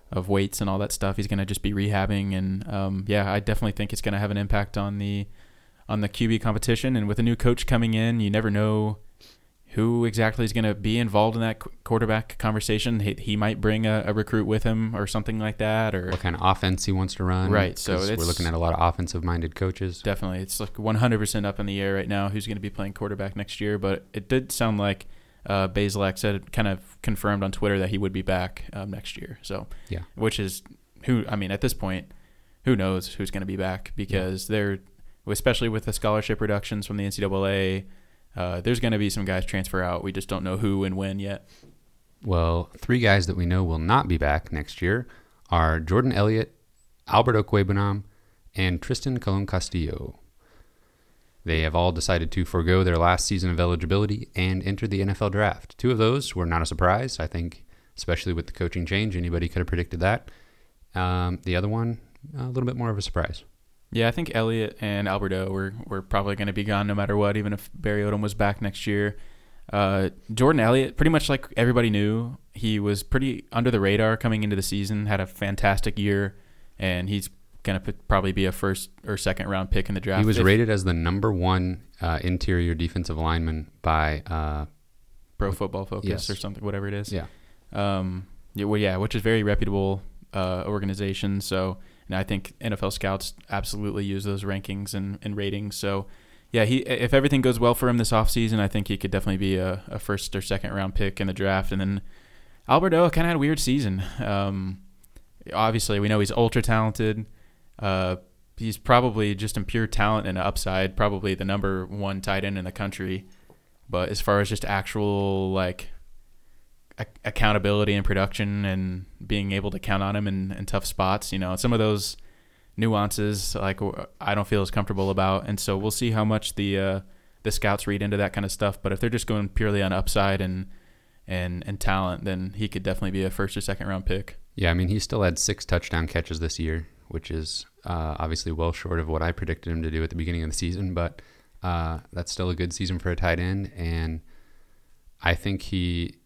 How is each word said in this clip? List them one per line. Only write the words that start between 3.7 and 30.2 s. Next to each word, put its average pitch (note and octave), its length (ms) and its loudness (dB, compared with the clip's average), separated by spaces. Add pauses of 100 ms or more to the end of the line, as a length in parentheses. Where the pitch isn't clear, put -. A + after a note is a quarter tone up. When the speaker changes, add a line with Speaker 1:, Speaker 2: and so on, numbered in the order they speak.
Speaker 1:
think G2+ 200 -4
it's - 100 -4
gonna G2 160 0
have G2+ 120 0
an G2+ 80 0
impact G2+ 400 0
on G2+ 200 -2
the, G2+ 280 -2 (600)
on G#2+ 140 -2
the G#2 80 0
Q A#2 200 0
B A2+ 100 2
competition. A#2 580 2
And G#2+ 100 0
with G#2 120 0
a A#2+ 40 2
new A#2 140 4
coach - 300 2
coming A#2 260 4
in, A2+ 280 2
you G#2 100 2
never G#2+ 200 2
know G#2+ 480 2 (720)
who A#2 360 2
exactly A2 380 2
is G#2+ 100 0
gonna A2 200 2
be G#2+ 240 0
involved A2 380 4
in A#2 60 -2
that A2+ 160 -2
qu-, - 120 -12 (140)
quarterback A2 540 0
conversation. A2 640 0
He, G2+ 180 0
he G#2 180 -2
might G#2 240 0
bring G#2+ 240 2
a, A2 220 2
a G#2 80 0
recruit G#2+ 320 0
with G#2+ 160 2
him A2+ 340 2
or G2+ 100 0
something A2 320 -2
like G#2+ 200 -2
that, A2 360 2
or F2+ 160 -2
Speaker 2:
what F2+ 100 -2
kind F2 140 0
of D#2+ 80 -4
offense F#2 440 2
he G2 60 2
wants F#2+ 240 0
to F#2 80 -2
run. F#2 260 2
Speaker 1:
Right, G2 280 2
so F#2+ 180 -2
Speaker 2:
'Cause F#2+ 120 0
we're G#2+ 60 0
Speaker 1:
it's E2 120 0
Speaker 2:
looking E2+ 200 0
at E2 80 0
a E2 40 0
lot E2+ 140 2
of D#2+ 80 0
offensive-minded E2+ 720 0
coaches. F#2 460 -4
Speaker 1:
Definitely. F#2+ 380 -2
It's, F#2+ 220 -6
like, - 180 -8
one A2 180 0
hundred A2+ 220 4
percent G#2 260 -2
up G2+ 160 -4
in G2+ 60 -4
the G2 140 -4
air G2 140 0
right G2 140 -2
now G2 220 0
who's G#2 160 -4
gonna G#2 140 -6
be G2+ 100 -6
playing G2 240 -8
quarterback G2+ 420 -6
next G#2 240 -8
year, G#2 160 0
but G2 380 -2
it G2+ 160 -8
did B2+ 200 2
sound A2 280 0
like, G2+ 280 0 (380)
uh, G2 240 2
Bazelak G2 500 0
said, G2+ 340 -2
kind A2 140 0
of - 360 -6
confirmed G#2 420 0
on G2 80 -2
Twitter G2+ 260 2
that F#2 120 0
he G2+ 80 0
would F#2+ 140 -2
be F#2+ 100 -2
back, F#2 500 -2
um, G2+ 180 -8
next - 260 -10
year. - 260 -14
So, G2+ 240 -8 (220)
Speaker 2:
Yeah. E2+ 120 -6 (140)
Speaker 1:
which A2 260 -2